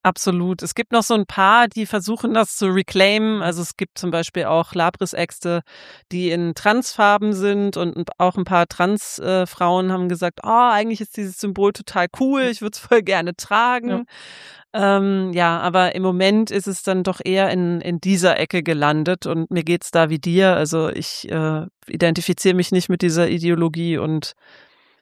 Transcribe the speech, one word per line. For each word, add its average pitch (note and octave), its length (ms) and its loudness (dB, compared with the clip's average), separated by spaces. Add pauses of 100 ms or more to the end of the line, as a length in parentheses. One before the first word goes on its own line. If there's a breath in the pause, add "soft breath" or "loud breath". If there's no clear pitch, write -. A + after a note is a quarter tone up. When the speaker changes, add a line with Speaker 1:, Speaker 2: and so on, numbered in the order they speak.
Speaker 1:
Absolut. F3+ 580 -2
Es - 140 -8
gibt - 160 -4
noch A#3 100 4
so A#3 120 0
ein G#3 120 0
paar, G#3+ 400 4
die G#3+ 180 -6
versuchen, A3 480 -4
das A3 240 0
zu G3+ 120 -2
reclaimen. G3 760 2
Also E3+ 200 -2
es - 140 -10
gibt - 220 -8
zum F3 140 -4
Beispiel E3 320 -4
auch E3 280 0
Labris-Äxte, E3+ 880 -2 (500 loud breath)
die F3+ 180 0
in E3+ 240 -2
Transfarben G#3 800 2
sind G3+ 440 0
und F3 200 -4
ein, E3+ 80 -4 (120)
auch F3+ 200 2
ein F#3 80 -2
paar E3+ 240 2
Trans-, - 500 -2
äh, F#3 280 0
Frauen F#3 440 0
haben F#3 180 -2
gesagt, F3 360 -4
"Oh, A#3+ 260 4
eigentlich G#3+ 300 0
ist - 160 -12
dieses G3 240 -8
Symbol G3+ 320 0
total - 340 -2 (140)
cool, C4+ 220 2
Speaker 2:
Ja. B3+ 60 2
Speaker 1:
ich A3 140 -4
würd's - 160 -8
voll A3+ 240 4
gerne F3 320 -2
tragen." A#3+ 540 0
Speaker 2:
Ja. A#3+ 140 -2 (960 loud breath)
Speaker 1:
Ähm, F#3+ 360 0
ja, E3+ 260 2
aber F3+ 360 2
im F#3 80 -2
Moment F#3+ 480 2
ist G3 160 -4
es F#3+ 160 -8
dann F#3 180 0
doch F#3 200 -4
eher F#3+ 280 0
in, F3 300 0
in F3 200 -4
dieser F#3 380 2
Ecke E3 240 -2
gelandet D#3 640 0
und E3 240 -4
mir E3+ 140 -2
geht's E3+ 260 -2
da E3 200 2
wie D#3 100 -2
dir. F3+ 340 2
Also D#3+ 360 -2
ich, - 380 -10
äh, D#3 380 -4 (220)
identifiziere E3+ 680 0
mich F3+ 160 0
nicht F#3 180 0
mit F3+ 140 0
dieser E3+ 260 2
Ideologie E3 680 0
und D#3 360 -4 (680 soft breath)